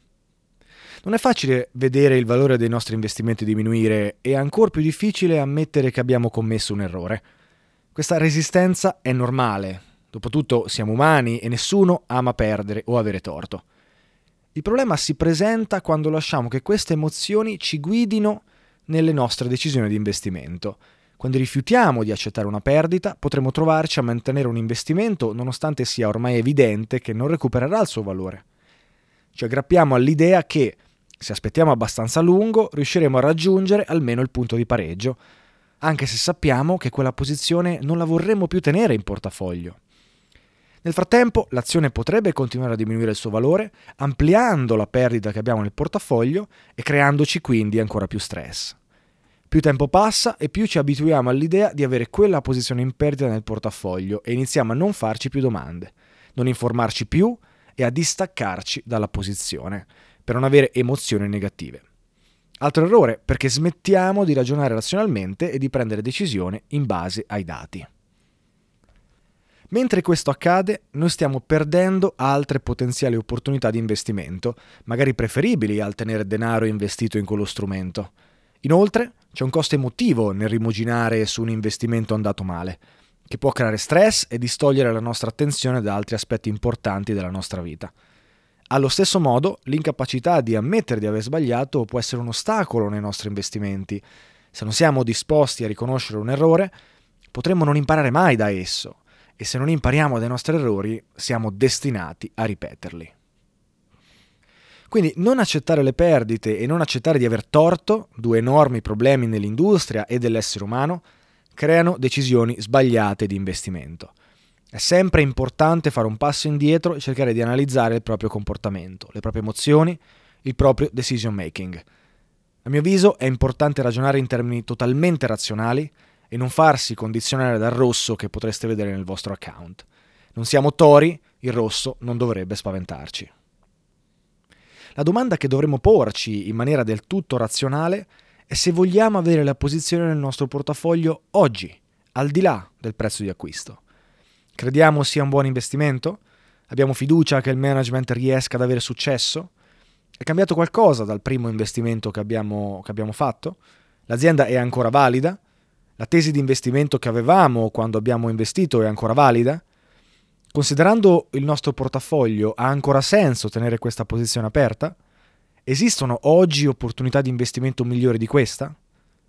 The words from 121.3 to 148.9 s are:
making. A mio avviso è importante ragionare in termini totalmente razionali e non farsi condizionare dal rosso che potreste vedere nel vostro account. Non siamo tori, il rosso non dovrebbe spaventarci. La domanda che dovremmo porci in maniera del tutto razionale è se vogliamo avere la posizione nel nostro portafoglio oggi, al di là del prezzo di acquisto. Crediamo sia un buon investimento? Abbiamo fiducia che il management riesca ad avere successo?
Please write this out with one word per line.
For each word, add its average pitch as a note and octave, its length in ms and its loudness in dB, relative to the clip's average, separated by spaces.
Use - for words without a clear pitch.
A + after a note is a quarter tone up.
making. F2+ 480 -10
A A#2+ 80 -8
mio D3 100 2
avviso F#3+ 380 4
è B2+ 80 -2
importante C3 560 0
ragionare C3 360 0
in B2+ 80 -2
termini A#2+ 380 -4
totalmente C3 640 0
razionali A#2 640 -4
e A#2 80 -10
non B2+ 120 -2
farsi C#3+ 460 2
condizionare A2+ 640 -2
dal A#2 140 0
rosso A#2+ 420 0
che G2+ 140 -6
potreste A2 380 -6
vedere G#2 240 -2
nel G2 140 -6
vostro F#2+ 300 -10
account. - 500 -18
Non A2+ 120 -6
siamo C#3+ 280 2
tori, D3+ 440 8
il B2+ 120 -6
rosso A#2 480 -4
non A#2+ 160 -6
dovrebbe G#2 380 -4
spaventarci. F2+ 800 -10
La D3 60 0
domanda G3+ 320 2
che C#3+ 100 -2
dovremmo C3+ 320 2
porci G#2+ 720 2
in A2 80 -4
maniera C3 260 0
del A2 240 -4
tutto F3+ 300 -4
razionale D3 720 -2
è - 80 -8
se - 180 2
vogliamo F#3+ 440 4
avere E3 280 4
la C#3 100 2
posizione D#3+ 520 -2
nel D#3+ 100 0
nostro C#3 320 -4
portafoglio D#3+ 800 -2
oggi, A#2 420 2
al C#3+ 160 -2
di D#3+ 100 2
là C3 360 0
del A2 200 -10
prezzo G#2+ 260 -4
di G2 60 -6
acquisto. - 540 -12
Crediamo D3 480 4
sia D3 180 -2
un C#3 60 0
buon C#3 180 2
investimento? C3+ 720 -2
Abbiamo C3+ 240 2
fiducia C#3+ 460 2
che C3 100 -2
il C3 60 0
management C3 540 0
riesca C3 460 0
ad B2 60 0
avere B2 180 0
successo? C#3+ 680 -4